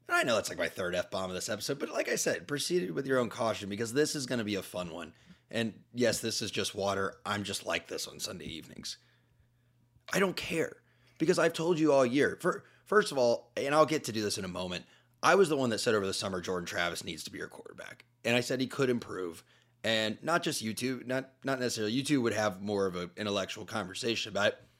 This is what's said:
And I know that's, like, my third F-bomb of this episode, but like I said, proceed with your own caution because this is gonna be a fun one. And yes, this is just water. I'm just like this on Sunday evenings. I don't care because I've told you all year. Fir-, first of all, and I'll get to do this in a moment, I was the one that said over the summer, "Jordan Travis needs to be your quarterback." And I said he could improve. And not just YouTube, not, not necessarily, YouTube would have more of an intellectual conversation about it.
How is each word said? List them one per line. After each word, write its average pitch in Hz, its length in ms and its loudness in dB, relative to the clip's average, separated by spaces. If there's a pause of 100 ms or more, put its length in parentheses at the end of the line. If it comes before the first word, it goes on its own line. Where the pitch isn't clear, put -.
And 349 100 2
I 349 60 4
know 123 120 4
that's, 98 140 2
like, 87 80 -6
my 85 100 0
third 90 280 -4
F-bomb 92 340 -2
of 92 60 -6
this 90 140 -6
episode, 113 300 -4
but - 100 -6
like 302 200 -2
I 240 60 0
said, 107 320 -2
proceed 175 440 -2
with 143 160 -4
your 131 120 4
own 117 100 2
caution 104 400 -2
because 110 240 -4
this 151 220 2
is 143 100 -6
gonna 120 180 -2
be 104 120 -2
a 92 60 -2
fun 90 300 -8
one. 82 220 -12 (360)
And 113 240 -2 (200)
yes, 120 260 2
this 113 220 -4
is 107 100 -4
just - 240 -4
water. 98 400 0 (100)
I'm 208 180 -2
just - 220 -6
like 85 220 -2
this - 200 -6
on 73 120 -16
Sunday 92 260 -10
evenings. - 520 -12 (1160)
I - 80 0
don't 95 160 2
care - 420 -2 (400)
because 170 220 4
I've 165 140 4
told 165 260 0
you 151 140 6
all 139 120 8
year. 120 360 4
Fir-, 170 220 0 (220)
first 202 260 4
of 143 60 -2
all, 120 400 4
and 139 180 0
I'll 156 100 10
get 147 200 0
to 123 60 -4
do 110 100 -2
this 101 160 0
in 98 80 -6
a 90 40 -6
moment, 90 360 -6 (360)
I 165 140 6
was 190 140 6
the 147 80 2
one 131 140 2
that 104 80 0
said 117 160 4
over 98 120 2
the 95 60 -2
summer, 95 260 -4
"Jordan 90 260 -2
Travis 87 380 -2
needs 82 220 -8
to - 40 -12
be - 80 -12
your - 120 -8
quarterback." - 560 -16 (180)
And 117 140 2
I - 20 4
said 127 220 0
he 127 60 0
could 131 220 2
improve. 92 540 -4 (400)
And 110 400 2
not 165 200 2
just 147 200 -2
YouTube, 117 420 -4
not, 131 280 -4 (100)
not 131 160 -2
necessarily, 113 340 0
YouTube 139 300 2
would 113 100 2
have 104 280 0
more 101 240 2
of 90 100 -2
an 87 220 -6
intellectual 101 480 -2
conversation 107 640 -4
about 98 160 4
it. - 120 2 (200)